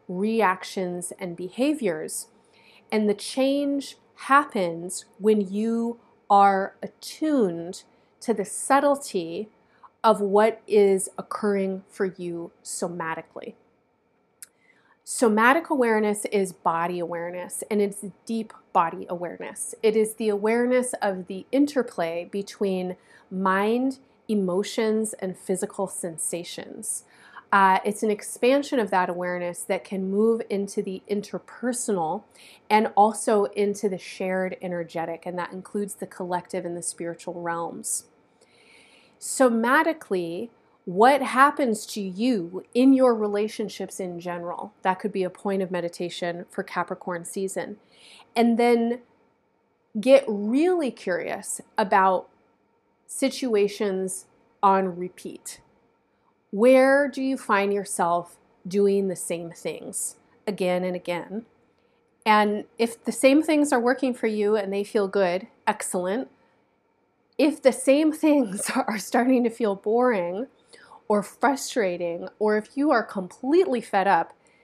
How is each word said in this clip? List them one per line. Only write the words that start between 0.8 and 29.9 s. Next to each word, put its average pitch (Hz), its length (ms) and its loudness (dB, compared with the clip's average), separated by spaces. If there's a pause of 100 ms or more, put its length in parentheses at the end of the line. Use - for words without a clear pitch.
and 175 180 -10
behaviors. 180 920 -4 (640)
And 214 180 2
the 202 40 4
change 277 800 -2 (200)
happens 190 920 -2 (140)
when 214 220 4
you 226 580 -2 (300)
are 196 520 6
attuned 196 1000 -2 (360)
to 226 140 -2
the 190 120 -2
subtlety 220 1000 0 (560)
of 214 180 4
what 208 460 2
is 196 500 4
occurring 190 720 -4
for - 160 -4
you 170 460 -8 (120)
somatically. 170 880 -8 (1500)
Somatic 240 680 2
awareness 214 560 0
is 190 260 -2
body 175 480 -2
awareness, 175 680 -8
and 208 120 0
it's 202 240 -4 (200)
deep 226 280 -6 (200)
body 185 340 0
awareness. 175 760 -10
It 214 120 4
is 214 200 0
the 220 140 -4
awareness 240 720 0
of 185 260 -4
the 190 240 -10
interplay 208 760 0
between 190 720 -4 (320)
mind, 208 680 0 (280)
emotions, 214 840 0
and 185 240 -8
physical 190 500 -4
sensations. - 1160 -10 (480)
Uh, 190 340 6
it's 208 160 -4
an 220 80 0
expansion 269 680 0
of 202 100 0
that 185 200 2
awareness 175 520 -4
that 196 220 -4
can 190 260 -6